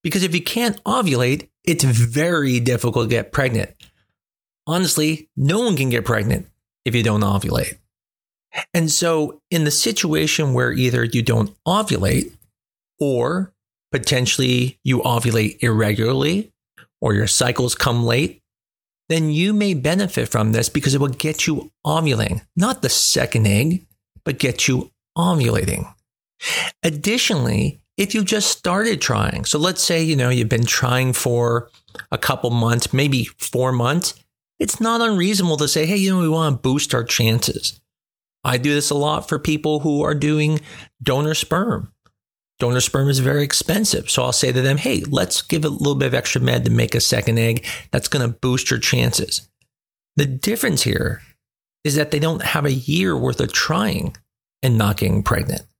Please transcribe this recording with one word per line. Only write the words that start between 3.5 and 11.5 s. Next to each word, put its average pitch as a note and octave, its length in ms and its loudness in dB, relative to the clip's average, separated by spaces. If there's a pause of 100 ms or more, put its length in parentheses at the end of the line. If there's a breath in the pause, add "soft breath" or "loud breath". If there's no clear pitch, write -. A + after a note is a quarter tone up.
Honestly, D#3 720 0
no D3+ 240 2
one A3 160 2
can C3+ 140 0
get A#2 140 0
pregnant A2 420 0 (380)
if A#2 100 -2
you A#2+ 80 2
don't G#2 200 2
ovulate. - 540 -2 (960 loud breath)
And D#3+ 160 2
so D#3+ 600 -2
in E3 140 2
the D3 60 2
situation D#3 840 0
where B2 180 2
either B2 320 2
you A#2 180 0
don't A2+ 420 0